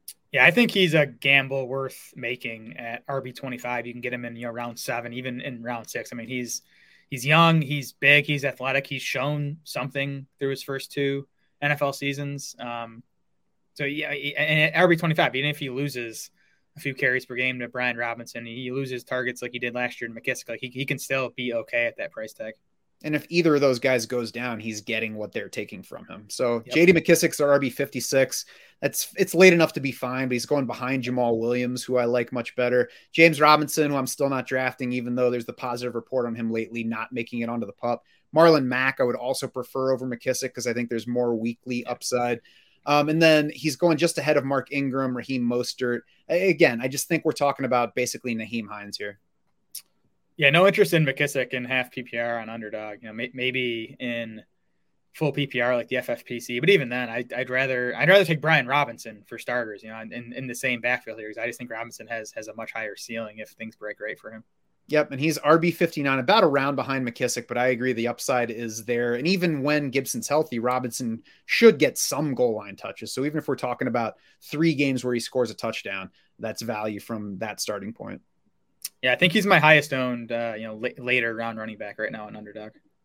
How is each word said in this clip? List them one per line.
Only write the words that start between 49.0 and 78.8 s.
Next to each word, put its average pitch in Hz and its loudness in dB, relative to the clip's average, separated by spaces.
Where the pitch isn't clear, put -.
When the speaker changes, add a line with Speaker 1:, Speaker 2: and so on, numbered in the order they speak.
Speaker 1:
Yeah, 143 4
no 175 6
interest 185 4
in 160 6
McKissic 143 -2
in 123 -4
half 127 -2
P 127 -10
P 120 -8
R 117 -2
on 110 -10
underdog. 107 -10
You 113 -16
know, 110 -14
may-, 117 -6
maybe 123 -4
in 117 -6
full 151 -2
P 139 -2
P 127 -2
R 123 2
like 117 -4
the 127 -2
F 120 -6
F 120 -4
P 120 -8
C, 120 -6
but 156 4
even 147 6
then, 123 -4
I, 120 -4
I'd 123 -4
rather, 127 -2
I'd 143 0
rather 190 10
take 156 0
Brian 151 4
Robinson 117 -2
for 117 -12
starters, 110 -4
you 110 -16
know, 110 -12
in, 117 -12
in 131 -10
the 120 -8
same 123 -2
backfield 117 -2
here, 107 -10
'cause 107 -12
I 117 -6
just 117 -6
think 123 -12
Robinson 113 -10
has, 113 -10
has 110 -12
a 107 -14
much 110 -12
higher 107 -8
ceiling 110 -10
if 107 -14
things 110 -14
break 104 -12
right 107 -8
for 110 -18
him. 110 -18
Speaker 2:
Yep, 147 2
and 131 -6
he's 151 0
R 160 6
B 170 0
fifty-nine, 139 0
about 190 6
a 160 8
round 139 2
behind 131 -2
McKissic, 120 -2
but 120 -4
I 127 4
agree 127 0
the 117 -2
upside 120 -2
is 110 -8
there. 120 0
And 139 -2
even 170 2
when 147 0
Gibson's 127 -4
healthy, 143 0
Robinson 123 -2
should 208 8
get 135 2
some 139 -2
goal 117 2
line 101 -10
touches. 104 -12
So 131 -4
even 151 -2
if - -6
we're 139 -2
talking 123 -4
about 117 -2
three 156 2
games 131 0
where 123 0
he 117 0
scores 120 -2
a 101 -10
touchdown, 98 -6
that's 110 -8
value 107 -6
from 104 -10
that 107 -8
starting 104 -6
point. 101 -14